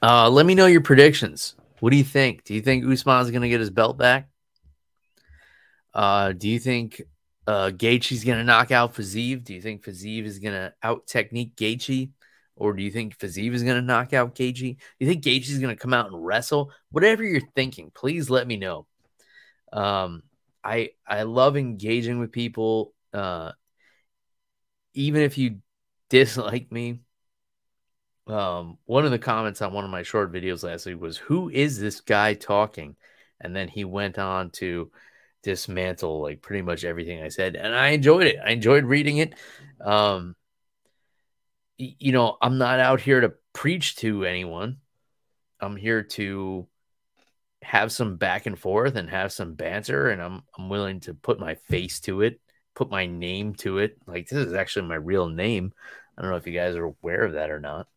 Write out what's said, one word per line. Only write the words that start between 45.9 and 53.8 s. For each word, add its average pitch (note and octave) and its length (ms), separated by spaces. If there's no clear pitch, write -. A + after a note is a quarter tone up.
to G2 640
have A2+ 280
some G#2+ 260
back F#2+ 280
and G2+ 140
forth A2+ 360
and F2 140
have F#2+ 220
some E2+ 240
banter, G#2+ 560
and F#2 100
I'm, F2+ 220
I'm F#2 140
willing G2 320
to E2+ 140
put G#2+ 240
my E2 160
face - 460
to F#2+ 200
it, A#2 180
put - 160
my F#2+ 160
name F2+ 480
to F#2+ 240